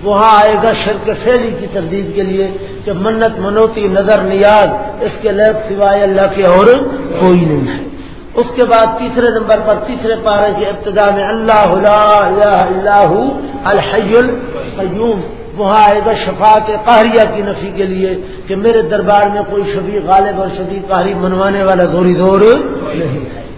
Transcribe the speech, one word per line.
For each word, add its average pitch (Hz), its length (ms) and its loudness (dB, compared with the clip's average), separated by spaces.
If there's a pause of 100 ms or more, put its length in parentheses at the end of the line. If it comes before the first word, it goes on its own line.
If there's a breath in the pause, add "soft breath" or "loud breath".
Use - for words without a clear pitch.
وہاں 208 440 4
آئے 214 80 2
گا 220 180 0 (120)
شرک 208 240 -4 (140)
فعلی 233 360 0
کی 196 140 -10
تردید 196 420 -6
کے 202 60 -2
لیے 190 300 -2 (340 loud breath)
کہ 208 80 -4
منت 220 460 -2
منوتی 214 480 0
نظر 196 340 2
نیاز 196 460 4 (320)
اس 208 120 -4 (100)
کے 214 100 0
لائق 214 240 2 (140)
سوائے 202 340 0
اللہ 190 320 0
کے 196 80 -2
اور 185 220 6 (540)
کوئی 180 260 4
نہیں 147 220 -2
ہے۔ - 200 -8 (460 loud breath)
اس 240 120 0 (100)
کے 254 100 2
بعد 226 200 4 (140)
تیسرے 240 400 -2
نمبر 208 200 2
پر 208 160 0 (120)
تیسرے 220 280 -4
پارے 208 420 0
کی 208 80 -2
ابتدا 202 500 0
میں 202 80 -2
اللہ 214 440 2
لا 208 600 4
الہ 190 520 2
الا 202 300 4
ہو 247 300 -2 (260)
الحی 202 520 0
القیوم، 214 1040 -4 (360)
وہاں 214 260 2
آئے 208 220 4
گا 220 80 2
شفاعت 214 540 2
قہریہ 220 680 2
کی 208 60 -4
نفی 196 340 -6
کے 196 80 -2
لیے 190 320 -2 (320 loud breath)
کہ 196 80 -4
میرے 220 260 2
دربار 208 480 2
میں 208 200 -2
کوئی 202 140 -2 (100)
شفیع 202 340 -4
غالب 196 340 2
اور 190 140 -2
شفیع 190 380 -6
قہری 185 200 0
منوانے 185 500 -2
والا 180 280 2
زوری 180 240 2
زور 190 260 2 (540)
نہیں 151 400 -6
ہے۔ - 80 -14 (140)